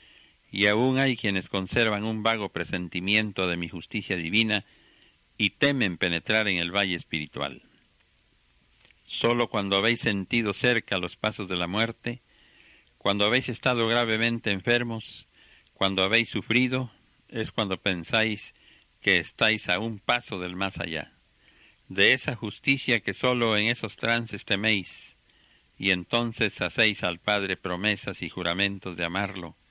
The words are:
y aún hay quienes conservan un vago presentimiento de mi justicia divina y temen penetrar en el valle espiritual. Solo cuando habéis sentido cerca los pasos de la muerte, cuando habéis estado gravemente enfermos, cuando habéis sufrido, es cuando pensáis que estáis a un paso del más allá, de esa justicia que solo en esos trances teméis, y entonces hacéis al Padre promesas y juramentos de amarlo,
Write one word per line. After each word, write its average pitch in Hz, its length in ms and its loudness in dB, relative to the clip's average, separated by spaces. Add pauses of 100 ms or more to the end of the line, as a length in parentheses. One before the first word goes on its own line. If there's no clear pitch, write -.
(520)
y 98 140 4
aún 123 320 4
hay 135 180 2
quienes 98 320 -2
conservan 104 560 0
un 110 180 -4
vago 110 280 0
presentimiento 92 1000 -2
de 87 80 0
mi 87 120 -4
justicia 95 480 -6
divina 104 480 0 (760)
y 104 120 2
temen 123 460 0
penetrar 101 520 0
en 92 100 0
el 87 120 -2
valle 95 260 0
espiritual. 73 680 -6 (1400)
Solo 120 420 0
cuando 98 280 0
habéis 113 240 2
sentido 104 520 0
cerca 113 460 0
los 90 180 -6
pasos 104 320 -4
de 92 80 -4
la 87 100 0
muerte, 113 540 -4 (760)
cuando 101 260 2
habéis 120 240 2
estado 117 400 0
gravemente 117 640 0
enfermos, 117 760 -2 (460)
cuando 95 320 2
habéis 113 240 2
sufrido, 123 640 0 (360)
es 110 240 -4
cuando 95 280 -2
pensáis 104 760 -2 (460)
que 92 180 4
estáis 110 500 0
a 90 100 2
un 107 200 -4
paso 120 400 -2
del 90 180 -6
más 95 220 -4
allá, 82 340 -6 (760)
de 98 240 6
esa 131 240 0
justicia 120 640 0
que 98 140 -4
solo 120 420 2
en 104 120 2
esos 117 280 -4
trances 117 480 -2
teméis, 104 720 -2 (640)
y 98 120 2
entonces 113 680 0
hacéis 104 420 0
al 87 160 -2
Padre 98 380 0
promesas 95 680 -4
y - 60 -6
juramentos 92 680 -2
de 85 80 -4
amarlo, 92 520 -6 (140)